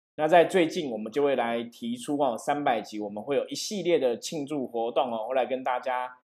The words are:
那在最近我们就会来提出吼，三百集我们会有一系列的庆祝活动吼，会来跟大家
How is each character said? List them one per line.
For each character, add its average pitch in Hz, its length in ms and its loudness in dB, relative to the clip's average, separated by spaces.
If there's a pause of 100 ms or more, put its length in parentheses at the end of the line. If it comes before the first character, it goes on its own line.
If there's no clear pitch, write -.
(180)
那 156 100 0
在 170 180 8
最 165 220 4
近 160 240 -4
我 110 60 -4
们 107 140 -8
就 143 120 0
会 139 120 4
来 117 280 0
提 117 340 -8
出 143 180 -4
吼， 135 220 2
三 147 260 -2
百 123 160 2
集 104 200 -8
我 104 100 -4
们 104 140 -10
会 139 120 0
有 117 120 0
一 139 80 -10
系 202 260 -6
列 170 160 4
的 135 180 2
庆 147 300 -6
祝 139 220 -4
活 117 240 -2
动 131 180 0
吼， 113 200 -4
会 131 40 -4
来 123 140 2
跟 131 160 -4
大 127 160 0
家 127 400 -4 (120)